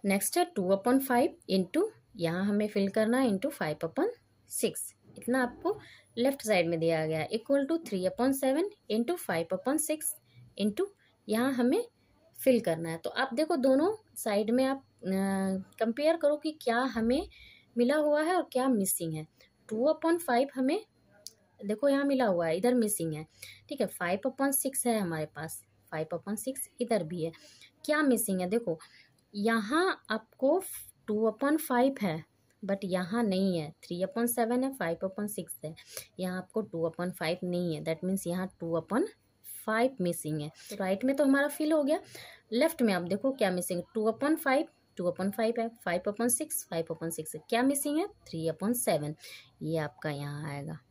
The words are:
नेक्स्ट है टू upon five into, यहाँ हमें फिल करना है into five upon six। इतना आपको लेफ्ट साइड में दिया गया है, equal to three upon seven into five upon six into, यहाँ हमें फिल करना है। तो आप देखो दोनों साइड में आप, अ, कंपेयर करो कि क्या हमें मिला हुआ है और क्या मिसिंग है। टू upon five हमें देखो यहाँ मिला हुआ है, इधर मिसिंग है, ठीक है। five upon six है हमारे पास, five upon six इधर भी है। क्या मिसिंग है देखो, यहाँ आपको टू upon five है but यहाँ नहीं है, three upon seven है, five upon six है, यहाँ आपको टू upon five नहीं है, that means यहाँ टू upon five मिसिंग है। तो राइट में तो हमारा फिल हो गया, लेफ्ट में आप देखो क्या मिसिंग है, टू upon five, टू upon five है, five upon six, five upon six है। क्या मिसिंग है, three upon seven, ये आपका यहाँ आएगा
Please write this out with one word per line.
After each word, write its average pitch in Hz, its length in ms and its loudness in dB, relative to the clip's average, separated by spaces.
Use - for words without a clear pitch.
नेक्स्ट 196 340 0
है 349 80 6
टू 196 80 -2
upon 247 260 4
five 262 260 4
into, 190 320 2
यहाँ 170 300 0
हमें 208 220 0
फिल 202 220 0
करना 220 280 2
है 269 120 4
into 202 220 0
five 156 340 -4
upon 294 240 0
six। - 320 -2
इतना 254 260 0
आपको 339 340 -4
लेफ्ट 269 300 0
साइड 180 220 4
में 170 100 0
दिया 160 260 2
गया 160 140 0
है, 156 100 -4
equal 277 420 0
to 330 140 0
three 185 240 -4
upon 254 300 0
seven 311 320 0
into 233 280 0
five 170 400 -2
upon 294 260 -2
six 311 260 -4
into, 214 260 0
यहाँ 240 260 0
हमें 254 300 2
फिल 247 220 6
करना 165 280 0
है। 165 80 -4
तो - 120 -6
आप 247 240 -2
देखो 311 260 2
दोनों 277 340 4
साइड 208 360 0
में 262 140 4
आप, 269 180 0
अ, 190 760 0
कंपेयर 285 380 2
करो 294 200 4
कि 302 260 -6
क्या 240 160 2
हमें 233 300 2
मिला 247 200 4
हुआ 294 260 4
है 349 120 2
और 311 160 0
क्या 262 180 2
मिसिंग 190 440 0
है। 156 140 -8
टू 226 240 0
upon 330 360 0
five 254 260 2
हमें 269 240 0
देखो 214 300 -2
यहाँ 277 160 4
मिला 262 200 4
हुआ 175 220 2
है, 165 100 2
इधर 240 160 2
मिसिंग 202 400 0
है, 151 120 -8
ठीक 285 120 -8
है। 196 100 2
five 190 340 -2
upon 269 300 0
six - 300 -2
है 233 140 2
हमारे 160 260 -2
पास, 156 340 -12
five 156 220 -4
upon 196 260 -4
six - 280 -8
इधर 226 220 0
भी 160 200 -4
है। 160 80 -4
क्या 302 160 2
मिसिंग 208 400 2
है 180 80 -2
देखो, 196 280 -2
यहाँ 226 760 0
आपको 269 500 0
टू 214 80 0
upon 277 320 2
five 262 400 2
है 165 220 -2
but 196 200 -2
यहाँ 180 400 0
नहीं 190 340 2
है, 151 140 -4
three 175 200 -6
upon 233 300 -2
seven 247 300 0
है, 269 140 -2
five 170 320 -4
upon 208 220 -6
six - 340 -12
है, 160 80 -8
यहाँ 185 180 -4
आपको 202 240 -6
टू 165 280 -4
upon 180 320 -6
five 170 220 -2
नहीं 175 320 -2
है, 147 80 -8
that 160 220 -4
means 190 220 -4
यहाँ 185 220 -4
टू 165 200 -2
upon 233 280 -2
five 233 340 0
मिसिंग 156 400 -2
है। 151 100 -8
तो 208 60 -8
राइट 196 300 -2
में 269 100 2
तो 285 100 4
हमारा 277 220 4
फिल 302 240 -2
हो 302 120 4
गया, 311 160 2
लेफ्ट 285 280 2
में 220 120 4
आप 175 100 0
देखो 202 280 -2
क्या 214 200 2
मिसिंग 180 280 -2
है, - 140 -8
टू 220 180 2
upon 302 360 0
five, 277 180 2
टू 180 140 0
upon 202 280 -2
five 226 200 2
है, 226 100 -2
five 180 260 -2
upon 240 220 0
six, - 380 -6
five 165 220 -4
upon 165 240 -8
six 156 160 -10
है। 156 140 -10
क्या 233 140 2
मिसिंग 285 340 0
है, 370 100 0
three 160 280 -6
upon 226 320 -2
seven, 156 300 0
ये 156 160 -2
आपका 151 320 -4
यहाँ 143 440 -6
आएगा 151 260 -10